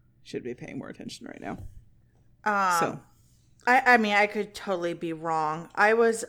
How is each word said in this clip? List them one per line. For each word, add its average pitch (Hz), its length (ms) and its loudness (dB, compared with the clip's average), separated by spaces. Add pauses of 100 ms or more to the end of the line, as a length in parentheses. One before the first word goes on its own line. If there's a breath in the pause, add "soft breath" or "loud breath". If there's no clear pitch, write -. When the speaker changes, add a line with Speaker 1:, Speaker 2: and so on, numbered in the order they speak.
(240)
Speaker 1:
should - 180 -10
be 123 120 -8
paying - 240 -14
more - 100 -12
attention - 400 -14
right - 120 -16
now. - 180 -10 (840)
Speaker 2:
Um, 190 360 2
Speaker 1:
So. 151 200 -2 (680)
Speaker 2:
I, 247 260 6
I - 40 8
mean, 208 160 0
I 208 120 4
could 208 260 -4
totally 170 420 -4
be 165 180 -8
wrong. 160 640 -4
I 214 180 6
was, 226 340 2